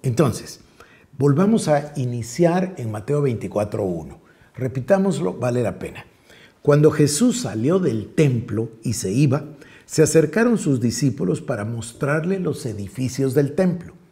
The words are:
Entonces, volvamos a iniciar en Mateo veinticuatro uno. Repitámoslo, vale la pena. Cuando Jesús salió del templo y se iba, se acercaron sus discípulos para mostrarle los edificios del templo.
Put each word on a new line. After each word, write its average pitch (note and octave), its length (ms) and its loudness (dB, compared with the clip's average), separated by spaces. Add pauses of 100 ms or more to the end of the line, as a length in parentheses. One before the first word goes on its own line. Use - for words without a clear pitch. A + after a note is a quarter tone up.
Entonces, B2+ 600 -2 (560)
volvamos E3+ 500 2
a D3 300 0
iniciar E3+ 800 0
en A#2+ 120 -6
Mateo C#3 320 -2
veinticuatro G#2 640 -2
uno. E2 380 -6 (340)
Repitámoslo, C#3 760 0
vale B2 280 -2
la G2 160 -4
pena. - 280 -12 (560)
Cuando D3 280 6
Jesús D3+ 520 2
salió A#2 380 0
del A2+ 360 -2
templo A2+ 540 2 (120)
y A#2+ 120 -4
se F#2+ 180 -4
iba, C#3 320 2 (420)
se - 180 2
acercaron F3 560 4
sus C3+ 200 0
discípulos A2+ 600 0
para G#2+ 240 -6
mostrarle D3 720 -4
los E3+ 300 -4
edificios A#2+ 680 -4
del C#3+ 220 2
templo. F3+ 400 -2 (160)